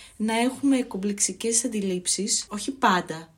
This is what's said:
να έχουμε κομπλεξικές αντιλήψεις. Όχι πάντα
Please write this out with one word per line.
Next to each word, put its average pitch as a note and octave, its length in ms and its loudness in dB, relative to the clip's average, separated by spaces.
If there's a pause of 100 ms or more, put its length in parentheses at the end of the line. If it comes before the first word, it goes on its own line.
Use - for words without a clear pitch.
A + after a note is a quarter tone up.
(160)
να A3 240 0
έχουμε B3+ 420 2
κομπλεξικές G3+ 800 -2
αντιλήψεις. G3 840 -2
Όχι G#3 220 -6
πάντα F3 680 0